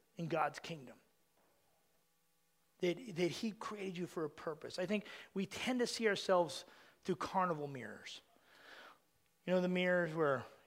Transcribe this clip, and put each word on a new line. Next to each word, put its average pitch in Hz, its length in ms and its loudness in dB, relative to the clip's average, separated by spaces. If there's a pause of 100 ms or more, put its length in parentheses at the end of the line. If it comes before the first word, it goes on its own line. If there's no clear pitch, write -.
(180)
in 170 100 -4
God's 147 320 2
kingdom, 135 360 -12 (1900)
that, 175 160 2 (180)
that 170 160 2
he - 180 -4
created 190 480 -6
you 180 80 -2
for 160 200 -4
a 147 40 -4
purpose." - 480 -8
I 180 80 0
think 202 200 0 (280)
we 190 140 0
tend 247 320 -2
to 233 80 2
see 226 200 0
ourselves 180 580 4 (380)
through 180 120 2
carnival 170 520 0
mirrors. 110 540 -10 (1300)
You 180 80 4
know, 180 60 6
the 180 60 2
mirrors 180 460 4
where 143 300 4 (240)